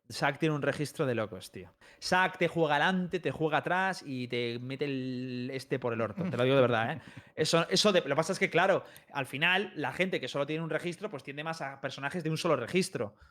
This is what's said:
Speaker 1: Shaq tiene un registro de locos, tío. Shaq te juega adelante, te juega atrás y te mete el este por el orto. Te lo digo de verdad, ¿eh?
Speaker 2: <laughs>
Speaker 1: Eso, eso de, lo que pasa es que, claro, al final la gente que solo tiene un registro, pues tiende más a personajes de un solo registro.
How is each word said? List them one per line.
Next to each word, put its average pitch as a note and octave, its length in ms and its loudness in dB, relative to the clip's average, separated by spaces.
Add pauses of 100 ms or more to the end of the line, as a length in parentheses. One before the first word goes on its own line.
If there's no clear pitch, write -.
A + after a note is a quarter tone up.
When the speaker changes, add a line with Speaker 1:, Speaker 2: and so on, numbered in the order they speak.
Speaker 1:
Shaq C#3+ 300 0
tiene D#3 160 2
un C#3 80 -2
registro C#3+ 420 -2
de B2+ 80 0
locos, G2+ 380 -6
tío. F#2 200 -14 (300)
Shaq F#3 380 2
te F3 80 4
juega D#3 300 2
adelante, F3+ 420 2
te D3+ 100 -2
juega D3+ 300 0
atrás F#3 440 0
y B2+ 240 -6
te A#2+ 300 -2
mete C3 280 -6
el B2+ 680 -4
este C3 240 -4
por B2 160 -2
el A2+ 80 -2
orto. A2+ 260 -4
Te A#2+ 100 -4
lo A#2+ 60 4
digo C3 120 6
de C3+ 80 8
verdad, A#2+ 300 2
¿eh? D3 80 -10 (160)
Speaker 2:
<laughs> - 180 -20
Speaker 1:
Eso, E3 340 2
eso G3+ 220 4
de, F3+ 100 6
lo - 60 -4
que C#3 80 0
pasa D#3+ 180 2
es F3+ 60 -6
que, F#3 100 2
claro, E3+ 340 4 (300)
al C3+ 140 -4
final F#3 480 0
la C3 180 -2
gente F3+ 260 0
que B2+ 80 -8
solo C#3 200 -2
tiene D#3 160 -2
un D#3+ 80 -4
registro, E3+ 360 -4
pues C#3 140 -10
tiende C#3+ 220 -12
más D#3+ 180 -6
a C#3 180 -10
personajes C#3+ 440 -6
de D#3+ 80 0
un D#3+ 60 0
solo D#3+ 180 2
registro. B2 600 0 (160)